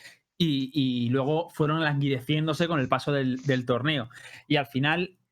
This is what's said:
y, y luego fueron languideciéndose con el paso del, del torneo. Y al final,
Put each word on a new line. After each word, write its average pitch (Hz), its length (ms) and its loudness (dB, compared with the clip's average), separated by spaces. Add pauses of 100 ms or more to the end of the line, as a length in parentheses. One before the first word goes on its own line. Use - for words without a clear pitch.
(380)
y, 139 340 0
y 123 380 0
luego 139 400 0
fueron 156 340 0
languideciéndose 147 840 0
con 165 120 0
el 127 100 0
paso 139 220 0
del, 131 260 0
del 127 280 0
torneo. 127 440 0 (380)
Y 147 100 2
al 143 100 0
final, 156 500 -2 (140)